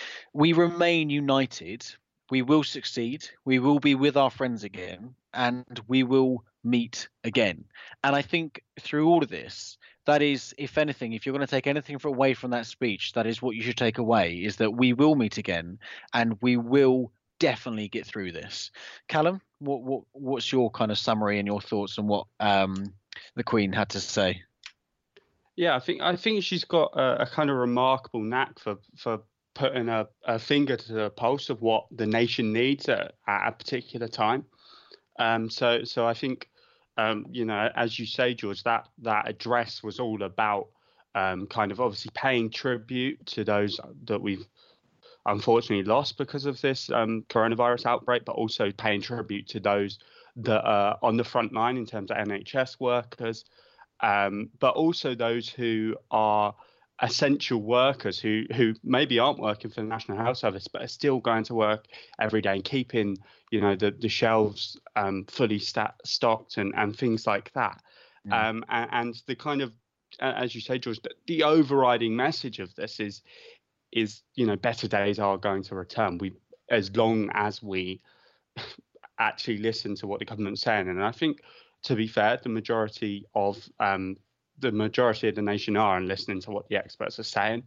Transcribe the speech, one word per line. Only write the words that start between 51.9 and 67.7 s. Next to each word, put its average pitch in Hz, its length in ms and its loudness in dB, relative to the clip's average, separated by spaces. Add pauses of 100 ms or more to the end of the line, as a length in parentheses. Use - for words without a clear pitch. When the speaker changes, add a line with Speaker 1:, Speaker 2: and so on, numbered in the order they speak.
Speaker 2:
of 104 60 -2
N 104 160 -2
H 101 240 -6
S 127 240 -2
workers, 120 640 -2 (560)
um, 101 580 2
but 131 160 2
also 156 400 0
those 117 340 -2
who 113 460 -2 (160)
are 107 420 2 (480)
essential 135 600 0
workers 123 560 0
who, 110 240 -2 (100)
who 117 300 2
maybe 127 380 2
aren't 139 180 2
working 107 320 -4
for - 100 -10
the 107 60 -4
National 110 320 -6
Health 120 200 0
Service, 98 280 -4
but - 160 -10
are 123 60 -10
still 135 320 0
going 113 240 2
to 120 100 -8
work 107 320 2 (340)
every 110 220 2
day 98 120 0
and 98 100 -4
keeping, 113 520 -2 (360)
you 107 80 2
know, 101 160 4
the, 101 160 0
the 113 160 -4
shelves, 110 680 2 (200)
um, 98 320 -2
fully 104 320 0
sta-, - 340 -4 (100)
stocked - 520 0
and, 101 200 -2
and 107 200 -2
things 113 320 0
like 101 240 -2
that. 117 280 -4 (460)